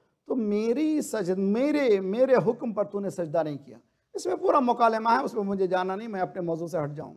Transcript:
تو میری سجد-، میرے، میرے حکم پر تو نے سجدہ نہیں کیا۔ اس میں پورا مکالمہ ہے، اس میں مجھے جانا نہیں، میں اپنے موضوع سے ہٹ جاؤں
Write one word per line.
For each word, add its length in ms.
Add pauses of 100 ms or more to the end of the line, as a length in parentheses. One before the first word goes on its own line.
(260)
تو 80
میری 640
سجد-، 380
میرے، 640
میرے 340
حکم 380
پر 120
تو 160
نے 100
سجدہ 320
نہیں 160
کیا۔ 200 (360)
اس 120
میں 100
پورا 240
مکالمہ 480
ہے، 100
اس 160
میں 80
مجھے 240
جانا 300
نہیں، 120
میں 120
اپنے 220
موضوع 240
سے 180
ہٹ 120
جاؤں 200